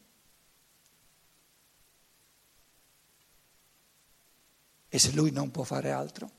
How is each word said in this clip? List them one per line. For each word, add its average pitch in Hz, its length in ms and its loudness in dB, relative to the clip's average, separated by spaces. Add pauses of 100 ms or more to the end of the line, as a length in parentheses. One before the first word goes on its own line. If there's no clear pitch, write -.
(4000)
E - 60 4
se 123 140 6
lui 151 180 4
non 139 200 -2
può 135 120 -4
fare 139 300 -2
altro? 139 460 -6